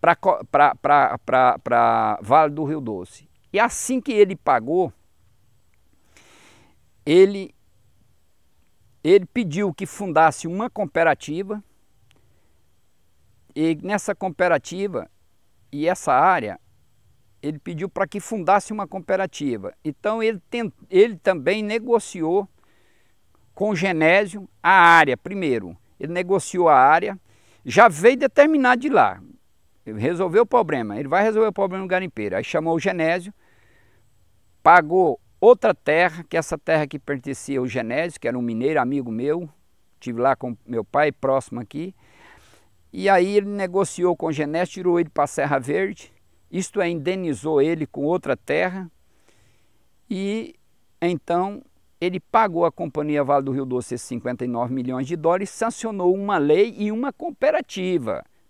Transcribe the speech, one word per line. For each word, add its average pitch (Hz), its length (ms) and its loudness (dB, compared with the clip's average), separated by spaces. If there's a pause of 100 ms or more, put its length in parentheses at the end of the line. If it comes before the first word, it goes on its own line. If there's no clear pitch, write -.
pra 170 160 4
co-, - 280 0
pra, 143 300 4
pra, 139 440 2
pra, 127 400 2
pra 113 600 2
Vale 147 320 4
do 151 120 -6
Rio 151 160 -6
Doce. 101 480 -12 (240)
E 190 80 0
assim 254 400 -2
que 277 100 -8
ele 208 240 4
pagou, 139 560 0 (2250)
ele, 190 500 4 (1500)
ele 185 240 4
pediu 190 480 -4
que 196 120 -10
fundasse 160 600 0
uma 196 240 -6
cooperativa, 165 920 -4 (2000)
e 160 220 0
nessa 196 320 -4
cooperativa 175 960 -4 (600)
e 147 160 -4
essa 170 260 0
área, 135 460 2 (840)
ele 151 160 -8
pediu 175 320 -8
pra - 180 -4
que 202 120 -10
fundasse 190 520 0
uma 208 160 -8
cooperativa. 156 840 -6 (100)
Então 214 380 -6
ele 220 260 -2
ten-, 233 240 -6 (200)
ele 202 240 4
também 185 480 -2
negociou 208 840 -2 (1080)
com 214 160 -2
o 196 40 -2
Genésio 180 720 0 (140)
a 170 100 2
área 165 460 8
primeiro. 131 580 -4 (240)
Ele 156 140 -8
negociou 180 560 0
a 147 60 8
área, 165 440 4 (460)
já 175 220 8
veio 190 280 4
determinar 277 600 4
de 254 120 -4
lá. 110 300 2 (640)
Ele 107 160 -12
resolveu 175 440 0
o - 20 4
problema, 131 540 -2
ele 139 80 -8
vai 175 160 2
resolver 220 240 2
o 208 60 -4
problema 190 300 -4
do 185 60 -10
garimpeiro. 143 460 -4
Aí 107 80 -2
chamou 165 320 -2
o 160 40 -2
Genésio, 180 540 -4 (1300)
pagou 170 580 4 (220)
outra 226 320 6
terra, 165 520 0
que - 120 -4
essa 156 220 -6
terra 156 260 -2
que 139 140 -12
pertencia 139 580 -8
ao 127 80 -2
Genésio, 123 540 -6
que - 80 -6
era 123 100 -4
um 123 60 -4
mineiro, 120 360 -2
amigo 127 320 -4
meu, 147 380 -6 (500)
tive 120 220 -8
lá 131 140 2
com 123 280 -10
meu 117 200 -6
pai, 147 280 0
próximo 135 480 -4
aqui, 156 360 -12 (960)
e 190 180 -4
aí 190 260 4
ele 202 140 2
negociou 180 680 -2
com 165 120 -6
o 160 40 -2
Genésio, 156 420 -2
tirou 175 260 0
ele 165 100 -2
pra 143 180 0
Serra 143 320 -2
Verde, 170 520 -6 (380)
isto 185 300 -6
é, 175 100 0
indenizou 156 720 -2
ele 160 240 0
com 139 200 -8
outra 151 300 -2
terra, 180 540 -4 (1200)
e 202 460 -6 (460)
então 180 600 -2 (380)
ele 180 200 -4
pagou 175 460 0
à 165 60 2
Companhia 147 540 -4
Vale 139 180 2
do 135 80 -4
Rio 135 140 -4
Doce 123 300 -6
esses - 120 -12
cinquenta 123 380 -8
e - 20 -6
nove 123 260 -4
milhões 131 320 -6
de 165 120 -8
dólares 175 320 -2
e - 40 -18
sancionou 208 640 -2
uma 202 220 -2
lei 165 400 4
e 208 120 -4
uma 240 220 -4
cooperativa, 185 1120 -4 (240)